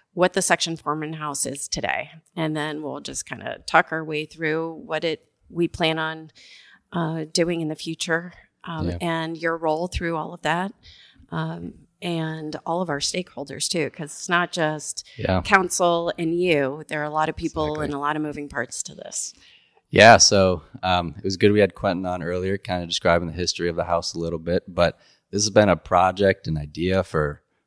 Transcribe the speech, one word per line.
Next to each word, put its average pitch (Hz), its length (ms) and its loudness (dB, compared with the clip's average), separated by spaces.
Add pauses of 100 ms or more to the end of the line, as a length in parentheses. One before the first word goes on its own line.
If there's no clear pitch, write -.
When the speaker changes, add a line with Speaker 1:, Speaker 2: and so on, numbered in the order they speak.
(140)
Speaker 1:
what 185 180 4
the 190 100 0
Section 165 360 0
Foreman 151 340 -4
House 151 340 -6
is - 220 -8
today. - 420 -4 (280)
And 156 180 -2
then 151 260 -6
we'll 143 200 -8
just - 240 -10
kind - 180 -10
of 117 220 -10
talk - 260 0
our 160 100 -4
way 156 240 -6
through 160 500 -4 (100)
what 160 180 -6
it, 160 220 -4 (240)
we 170 180 -2
plan 160 320 0
on, 160 320 -8 (640)
uh, 160 400 -2
doing 170 260 2
in 160 80 -2
the 156 80 -4
future, 170 560 -4 (320)
um, 165 280 -4
Speaker 2:
Yeah. - 100 -4
Speaker 1:
and 165 360 -2
your 165 200 0
role 160 320 0
through 165 260 -2
all 156 180 -6
of 175 100 -16
that, 175 280 0 (600)
um, 165 420 -6 (280)
and 160 540 -6 (100)
all 170 160 0
of 175 80 -4
our 143 100 -2
stakeholders - 680 -6
too, 156 220 -2
'cause - 220 -10
it's - 180 -10
not 202 240 2
just 151 520 -2 (120)
Speaker 2:
Yeah. 95 240 2
Speaker 1:
council 175 760 2
and 170 220 0
you. 151 480 0
There 151 140 -4
are 147 40 -4
a 151 40 -4
lot 156 180 0
of 156 80 -4
people 160 300 -4
Speaker 2:
Exactly. 151 200 -4
Speaker 1:
and 143 80 -4
a 139 60 -6
lot 147 160 -2
of 156 60 -2
moving 147 260 -6
parts 131 360 -6
to - 120 -16
this. - 380 -10 (560)
Speaker 2:
Yeah, 107 260 10
so, 95 480 6 (180)
um, 90 360 0
it 101 80 -8
was 95 100 -2
good 101 160 6
we 104 80 4
had 98 160 4
Quentin 92 300 -2
on 90 180 -4
earlier, 90 340 -2
kind 90 260 -4
of 85 40 -8
describing 85 400 2
the 80 60 -6
history 85 340 -2
of 85 80 -2
the 85 80 -2
house 85 300 -2
a 85 60 -8
little 82 200 -4
bit, 85 240 -2 (100)
but 85 240 2 (340)
this 104 120 -2
has 107 60 0
been 104 180 6
a 87 80 6
project, 92 720 4
an 80 100 0
idea 82 460 0
for, 76 380 -2 (260)